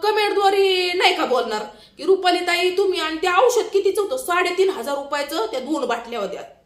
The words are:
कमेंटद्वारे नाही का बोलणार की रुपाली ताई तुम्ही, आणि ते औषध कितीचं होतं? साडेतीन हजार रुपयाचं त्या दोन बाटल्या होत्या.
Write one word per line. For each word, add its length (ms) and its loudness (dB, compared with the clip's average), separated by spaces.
कमेंटद्वारे 880 2
नाही 220 4
का 100 -2
बोलणार 380 -2
की 60 -14
रुपाली 360 2
ताई 380 0
तुम्ही, 220 0
आणि 180 -4
ते 100 -2
औषध 460 4
कितीचं 280 2
होतं? 160 -4
साडेतीन 520 0
हजार 260 -4
रुपयाचं 500 -4
त्या 140 -6
दोन 260 -4
बाटल्या 340 -6
होत्या. 220 -6